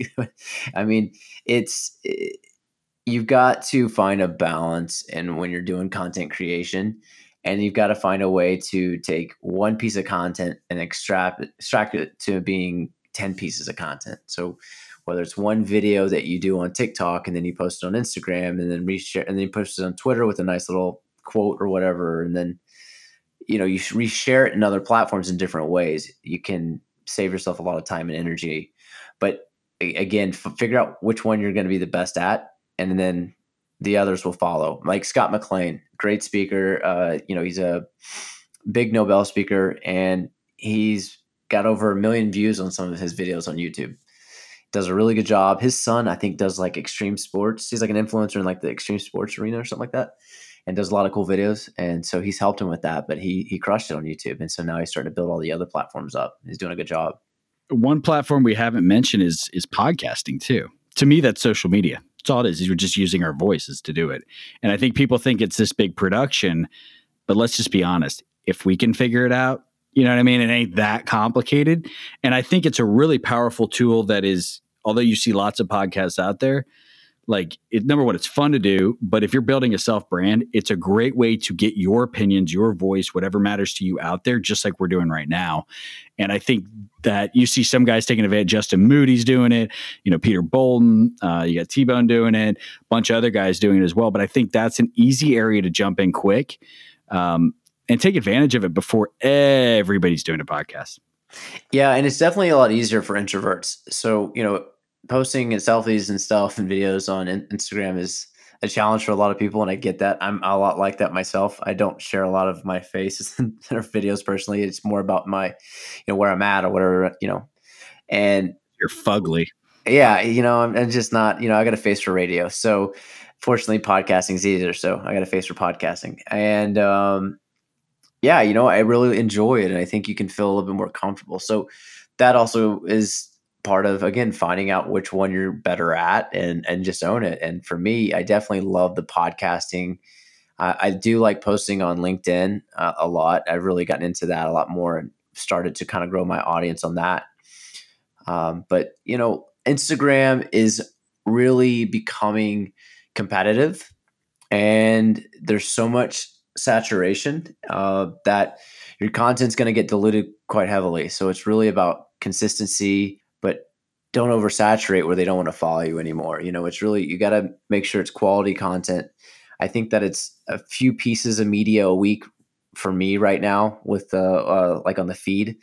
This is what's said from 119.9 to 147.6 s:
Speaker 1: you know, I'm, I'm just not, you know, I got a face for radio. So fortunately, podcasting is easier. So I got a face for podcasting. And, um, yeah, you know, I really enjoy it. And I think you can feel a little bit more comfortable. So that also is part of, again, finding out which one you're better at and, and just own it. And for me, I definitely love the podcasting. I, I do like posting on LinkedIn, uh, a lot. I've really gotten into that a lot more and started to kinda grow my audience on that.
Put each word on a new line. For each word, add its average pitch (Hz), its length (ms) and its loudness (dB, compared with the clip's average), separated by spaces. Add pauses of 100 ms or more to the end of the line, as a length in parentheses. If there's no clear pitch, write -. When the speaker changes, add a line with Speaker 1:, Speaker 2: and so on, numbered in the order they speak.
Speaker 1:
you 117 220 2
know, 120 180 4
I'm, 117 140 0
I'm 120 160 2
just 117 200 -2
not, 110 300 2
you 117 80 0
know, 107 80 4
I 110 60 6
got 113 100 2
a 107 40 0
face 101 240 0
for 95 120 0
radio. 87 360 0
So 101 440 0 (460)
fortunately, 110 400 0
podcasting 95 560 2
is 90 100 -2
easier. 90 280 0
So 92 300 -4
I - 100 -6
got 95 100 0
a 90 40 -4
face 92 200 -4
for - 80 -12
podcasting. 90 640 -4 (100)
And, 104 480 0
um, 98 640 0 (800)
yeah, 147 200 6
you 104 120 4
know, 120 140 6
I 98 120 6
really 120 380 4
enjoy 110 460 2
it. 95 80 0
And 90 80 -2
I 90 60 -2
think 107 220 -4
you 104 60 -4
can 95 160 -4
feel 104 160 -4
a 98 80 0
little 98 140 -2
bit 98 80 -4
more 95 140 -4
comfortable. 95 500 -8
So 107 280 -2 (520)
that 123 160 8
also 113 480 2
is 107 440 -2 (360)
part 98 220 2
of, 98 180 0
again, 104 280 0
finding 92 380 -2
out 92 200 0
which 95 240 -4
one 95 180 0
you're 95 200 -2
better 90 420 -2
at 87 400 0
and, 87 340 -4
and 90 160 -2
just 90 200 -4
own 110 200 0
it. 85 180 -4
And 85 240 -6
for 87 120 -6
me, 107 360 0
I 90 100 0
definitely 101 380 0
love 90 340 0
the 87 80 -4
podcasting. 87 960 -4 (580)
I, 90 220 -2
I 98 120 0
do 113 280 0
like 104 220 2
posting 101 400 -2
on 87 180 -2
LinkedIn, 90 640 -2 (140)
uh, 82 220 -2
a 82 100 0
lot. 85 400 0
I've 85 160 -2
really 90 220 0
gotten 80 200 -2
into 87 220 -6
that 82 200 -2
a 80 40 -2
lot 80 180 0
more 87 280 -2
and 80 140 -10 (220)
started 90 420 -4
to 90 100 -10
kinda 87 220 -6
grow 92 180 -2
my 87 160 -2
audience 85 420 -2
on 85 120 -4
that. 87 280 -2 (1040)